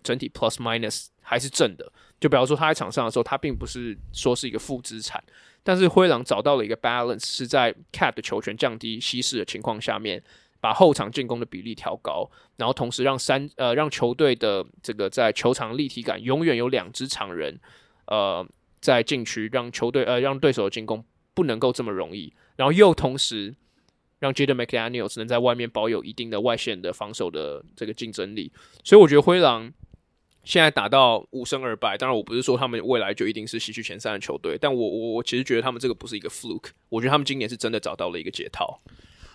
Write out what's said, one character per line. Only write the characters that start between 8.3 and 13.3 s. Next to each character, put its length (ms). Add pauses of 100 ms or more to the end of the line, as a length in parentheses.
权 160
降 240
低 200
稀 220
释 180
的 60
情 160
况 200
下 180
面， 240 (360)
把 120
后 220
场 180
进 140
攻 140
的 60
比 180
例 100
调 300
高， 260 (260)
然 120
后 60
同 180
时 120
让 140
三-， 400